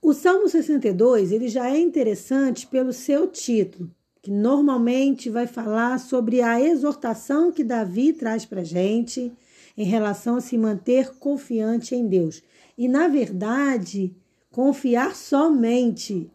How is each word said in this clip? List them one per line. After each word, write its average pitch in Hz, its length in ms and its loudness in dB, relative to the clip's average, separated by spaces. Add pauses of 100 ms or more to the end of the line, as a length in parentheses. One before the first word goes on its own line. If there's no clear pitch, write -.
O 302 80 6
Salmo 370 360 2
sessenta 294 400 0
e 190 40 0
dois, 208 380 4
ele 226 160 -2
já 240 240 -2
é 294 80 2
interessante 269 880 0
pelo 254 240 0
seu 285 340 0
título, 208 640 -2 (320)
que - 80 -16
normalmente 262 1000 2
vai 233 180 -4
falar 233 500 -2
sobre 247 440 0
a 233 200 2
exortação 285 920 0
que 330 120 -4
Davi 233 480 0
traz 226 340 -4
pra 190 200 -8
gente 226 680 -2 (460)
em 214 80 -4
relação 214 500 0
a 247 60 -2
se 247 160 -4
manter 226 580 0
confiante 233 800 -4
em 247 100 -2
Deus. 180 380 0 (340)
E, 247 100 -2
na 285 200 2
verdade, 214 1040 -2 (380)
confiar 269 640 0
somente 240 1200 0